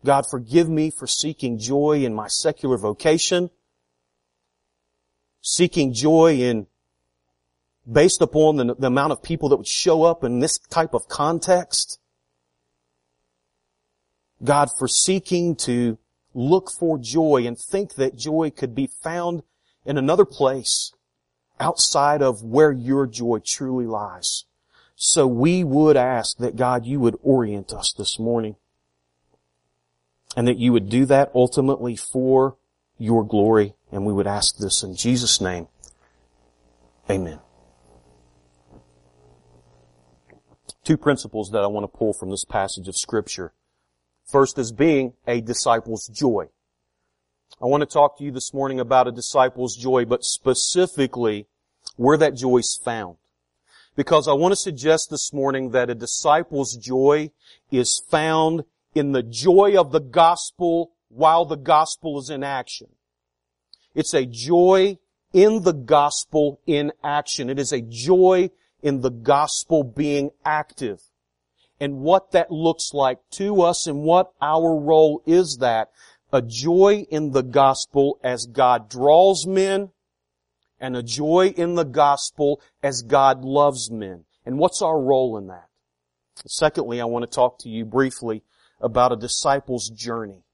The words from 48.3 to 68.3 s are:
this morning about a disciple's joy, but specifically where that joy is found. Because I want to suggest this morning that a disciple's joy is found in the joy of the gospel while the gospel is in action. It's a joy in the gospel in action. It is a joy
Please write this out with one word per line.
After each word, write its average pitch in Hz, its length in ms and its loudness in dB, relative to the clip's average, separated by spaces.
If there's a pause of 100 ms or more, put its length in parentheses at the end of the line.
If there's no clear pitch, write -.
this 127 200 -10
morning 135 280 -4
about 123 280 2
a 120 40 -6
disciple's 127 640 -2
joy, 127 280 0
but 120 200 -2
specifically 123 1200 -2 (500)
where 139 220 4
that 147 160 2
joy 123 240 2
is - 260 -2
found. 107 320 -8 (800)
Because 147 340 2
I 143 60 2
want 170 180 2
to 196 40 0
suggest 156 520 -2
this - 240 -8
morning 135 380 -4
that 123 180 0
a 123 60 -6
disciple's 139 840 -2
joy 135 540 2 (400)
is 123 400 -2
found 160 540 0 (300)
in 143 180 0
the 127 100 0
joy 180 560 4
of 143 140 2
the 156 80 2
gospel 170 920 0 (160)
while 156 360 4
the 151 120 -6
gospel 151 600 0
is 135 120 -12
in 139 120 -8
action. 135 460 -10 (1080)
It's 151 180 -4
a 135 140 0
joy 175 720 2 (340)
in 208 300 6
the 170 100 2
gospel 147 920 0
in 147 260 -2 (120)
action. 147 440 -6
It 135 100 -6
is 139 140 -4
a 120 80 -4
joy 180 720 2 (320)